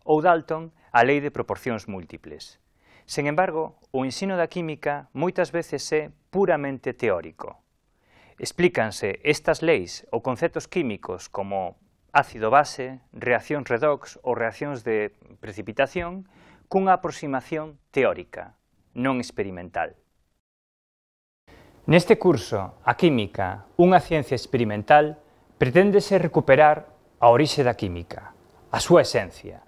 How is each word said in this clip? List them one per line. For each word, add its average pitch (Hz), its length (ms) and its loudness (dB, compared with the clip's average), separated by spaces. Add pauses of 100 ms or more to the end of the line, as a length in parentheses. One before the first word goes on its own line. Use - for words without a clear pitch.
ou 156 160 2
Dalton, 165 560 0 (160)
a 123 160 6
lei 143 160 2
de 143 80 -6
proporcións 113 560 -6
múltiples. 82 720 -16 (480)
Sen 147 240 -2
embargo, 160 480 -2 (160)
o 131 80 0
ensino 185 320 -4
da 165 160 -2
química 151 640 -6
moitas 170 400 -2
veces 160 400 -6
é 151 160 -2 (240)
puramente 143 640 0
teórico. 87 640 -6 (800)
Explícanse 110 800 -2
estas 147 400 0
leis 131 480 -2
ou 117 80 -4
conceptos 143 480 -4
químicos 104 640 -8
como 98 480 -8 (320)
ácido 110 400 -2
base, 131 640 0
reaccións 120 560 -4
redox 139 560 -2
ou 123 80 -2
reaccións 113 480 -6
de 107 320 -2 (240)
precipitación 135 880 -6 (440)
cunha 190 240 4
aproximación 156 960 -8
teórica, 90 640 -2 (400)
non 127 240 -2
experimental. 92 800 -8 (1900)
Neste 175 240 6
curso, 113 720 0
A 127 80 2
química, 104 800 -2
unha 180 240 6
ciencia 147 400 -2
experimental, 131 800 2 (400)
preténdese 190 640 4
recuperar 151 640 4 (320)
a 117 160 4
orixe 143 320 2
da 120 80 2
química, - 640 -10 (320)
a - 80 -4
súa 165 240 6
esencia, - 640 -6